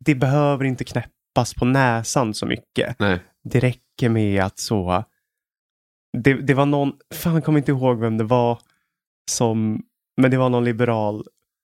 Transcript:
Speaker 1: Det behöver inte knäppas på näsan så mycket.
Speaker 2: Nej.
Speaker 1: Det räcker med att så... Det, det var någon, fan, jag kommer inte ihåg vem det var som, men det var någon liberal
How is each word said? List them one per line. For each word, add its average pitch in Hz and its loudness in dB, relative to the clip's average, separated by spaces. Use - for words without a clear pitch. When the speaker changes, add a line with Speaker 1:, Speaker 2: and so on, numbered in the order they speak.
Speaker 1:
Det 151 2
behöver 139 2
inte 127 -2
knäppas - -4
på - -4
näsan 123 0
så - -6
mycket. - -4
Speaker 2:
Nej. 95 2
Speaker 1:
Det - 0
räcker 123 -2
med 104 2
att 98 -6
så... 92 -2
Det, 135 2
det 135 0
var 139 2
någon, 143 0
fan, 170 -2
jag 160 0
kommer 151 2
inte 143 0
ihåg 127 0
vem 113 -2
det 113 -2
var 120 2
som, 110 0
men 131 4
det 131 2
var 127 2
någon 120 0
liberal 110 -2